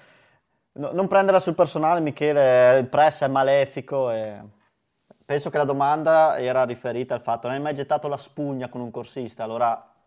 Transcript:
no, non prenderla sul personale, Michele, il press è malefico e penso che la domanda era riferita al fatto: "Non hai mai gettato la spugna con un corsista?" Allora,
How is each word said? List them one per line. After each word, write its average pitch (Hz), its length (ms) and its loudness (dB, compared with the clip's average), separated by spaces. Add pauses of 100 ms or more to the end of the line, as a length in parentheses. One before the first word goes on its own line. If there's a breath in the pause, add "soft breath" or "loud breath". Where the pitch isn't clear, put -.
(720 soft breath)
no, 143 200 -8
non 185 140 -2
prenderla 196 320 4
sul 175 160 -4
personale, 165 460 0
Michele, 135 800 4
il 123 100 -2
press 151 360 2
è 135 40 2
malefico 135 840 -2
e 107 300 -6 (840)
penso 147 240 -4
che 151 80 -2
la 147 60 2
domanda 151 720 2
era 127 260 0
riferita 123 480 -6
al 120 80 -4
fatto: 117 280 -6
"Non 131 80 -6
hai 143 60 -8
mai 151 120 -6
gettato 147 340 -4
la 143 80 -6
spugna 135 540 -8
con 123 100 -12
un 120 100 -10
corsista?" 117 540 -12
Allora, 113 480 -4 (140)